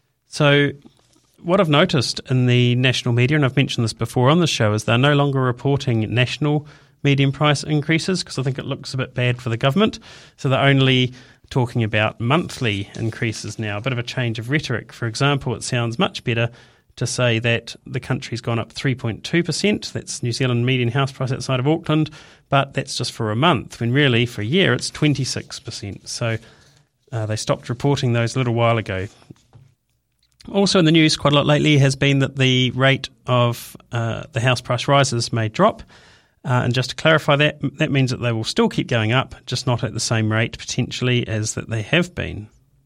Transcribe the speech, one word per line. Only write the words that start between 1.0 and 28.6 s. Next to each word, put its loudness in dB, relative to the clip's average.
what 2
I've 4
noticed 2
in 2
the 4
national 0
media, 2
and 4
I've 0
mentioned 0
this -2
before 0
on 4
the 2
show, 0
is -2
they're 2
no 4
longer 2
reporting 0
national 0
median 2
price 2
increases, -2
'cause -10
I -2
think -2
it -10
looks -8
a -4
bit -6
bad -2
for -6
the -2
government. 0
So -4
they're 2
only 4
talking 0
about 0
monthly -2
increases -6
now, -6
a -8
bit -6
of -6
a -6
change -6
of -10
rhetoric. -4
For -8
example, -2
it -8
sounds -4
much -2
better -2
to -4
say 0
that -2
the -8
country's -6
gone -4
up -6
three -2
point -8
two 0
percent, -2
that's -10
New -2
Zealand 0
median 0
house 0
price -4
outside -4
of 0
Auckland, 0
but 2
that's -6
just -6
for -4
a -2
month, 0
when -2
really 4
for -8
a -4
year 2
it's -4
twenty-six -2
percent. -14
So, -4
uh, -4
they -2
stopped -4
reporting 0
those 0
a -2
little 0
while 4